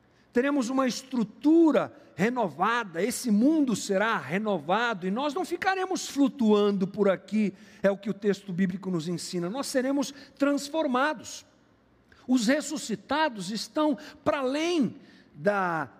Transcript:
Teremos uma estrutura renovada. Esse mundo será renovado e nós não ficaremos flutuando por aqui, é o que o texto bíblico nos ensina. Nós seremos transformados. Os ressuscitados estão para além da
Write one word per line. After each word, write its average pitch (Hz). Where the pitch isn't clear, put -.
Teremos 262
uma 262
estrutura 262
renovada. 202
Esse 240
mundo 254
será 202
renovado 185
e 190
nós 269
não 349
ficaremos 370
flutuando 208
por 202
aqui, 196
é 196
o 196
que 208
o 196
texto 196
bíblico 185
nos 165
ensina. 175
Nós 269
seremos 269
transformados. 285
Os 247
ressuscitados 269
estão 302
para 302
além 285
da 170